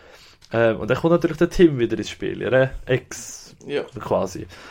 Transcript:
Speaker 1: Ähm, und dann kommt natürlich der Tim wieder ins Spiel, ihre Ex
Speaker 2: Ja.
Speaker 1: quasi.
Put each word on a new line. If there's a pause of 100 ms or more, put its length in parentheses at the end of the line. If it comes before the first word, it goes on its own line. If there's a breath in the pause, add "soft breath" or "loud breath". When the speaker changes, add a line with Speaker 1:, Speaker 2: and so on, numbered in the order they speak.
(520 loud breath)
Speaker 1:
Ähm,
und
dann
kommt
natürlich
der
Tim
wieder
ins
Spiel,
ihre (160)
Ex (120)
Speaker 2:
Ja. (180)
Speaker 1:
quasi. (240 loud breath)